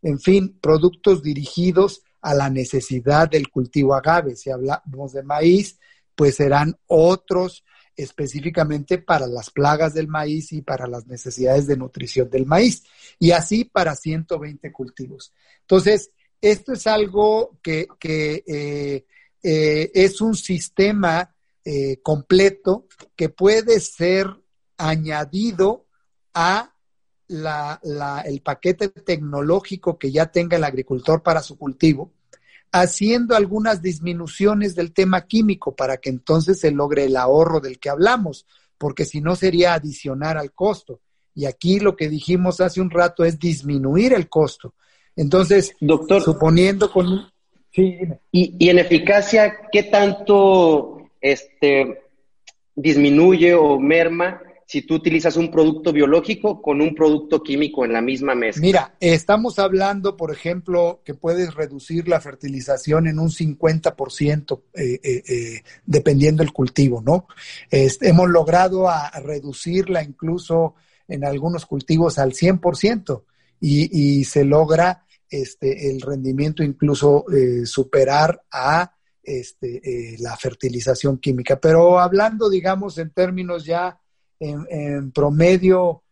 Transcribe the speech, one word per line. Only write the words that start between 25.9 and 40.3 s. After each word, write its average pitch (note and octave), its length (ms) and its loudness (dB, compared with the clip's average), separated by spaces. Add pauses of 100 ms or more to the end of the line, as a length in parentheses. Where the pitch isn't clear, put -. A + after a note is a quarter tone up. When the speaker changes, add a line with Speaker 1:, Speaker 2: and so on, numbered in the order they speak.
Speaker 1:
a F#3 400 -2 (540)
la, D#3 560 -8
la, C#3+ 380 -8
el C#3 200 -10
paquete F3+ 480 -4
tecnológico D#3+ 1080 -4
que C3+ 120 -6
ya D#3 200 -2
tenga E3+ 260 -2
el D#3+ 60 0
agricultor C3+ 580 -2
para E3 220 0
su - 120 -18
cultivo, D3 580 -2 (600)
haciendo A3 640 0
algunas G#3 460 0
disminuciones F3 920 -2
del E3+ 180 -4
tema F#3+ 340 0
químico G#3+ 480 0
para C3 220 -4
que C#3 120 -8
entonces D#3+ 500 0
se D#3 120 2
logre C#3+ 320 0
el C3+ 140 0
ahorro D3+ 420 4
del C3 200 -10
que C#3+ 100 -6
hablamos, F3+ 580 0 (300)
porque D3 280 -4
si D3+ 160 -8
no E3+ 140 -2
sería F3 380 2
adicionar D3+ 640 -6